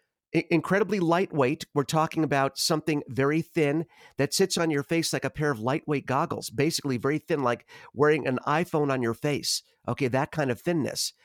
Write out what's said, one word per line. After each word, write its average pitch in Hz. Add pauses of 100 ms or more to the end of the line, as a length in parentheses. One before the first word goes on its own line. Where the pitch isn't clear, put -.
(320)
I-, 160
incredibly 190
lightweight. 160 (100)
We're 143
talking 160
about 139
something 156
very 143
thin 156 (320)
that 139
sits 190
on 165
your 143
face 165
like 143
a 131
pair 147
of 123
lightweight 135
goggles, 143
basically 139
very 143
thin, 147
like 120 (280)
wearing 147
an 127
iPhone 147
on 131
your 117
face. - (240)
Okay, 127
that 131
kind 135
of -
thinness. - (100)